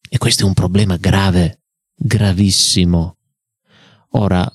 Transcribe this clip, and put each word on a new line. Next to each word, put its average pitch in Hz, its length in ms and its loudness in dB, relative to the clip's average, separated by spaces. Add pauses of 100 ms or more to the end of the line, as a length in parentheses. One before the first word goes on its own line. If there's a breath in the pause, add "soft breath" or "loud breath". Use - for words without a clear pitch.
(100)
E - 80 -2
questo - 240 -2
è 107 40 0
un 98 60 0
problema 92 440 0
grave, 90 680 0 (320)
gravissimo. 95 1200 0 (920 soft breath)
Ora, 92 440 0